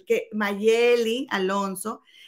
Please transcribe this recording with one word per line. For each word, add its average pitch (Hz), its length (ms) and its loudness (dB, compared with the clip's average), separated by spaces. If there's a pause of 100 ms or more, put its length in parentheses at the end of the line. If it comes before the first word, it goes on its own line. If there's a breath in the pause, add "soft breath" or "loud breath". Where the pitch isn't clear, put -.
que - 280 -2
Mayeli 226 960 2
Alonso 196 720 -4 (260 soft breath)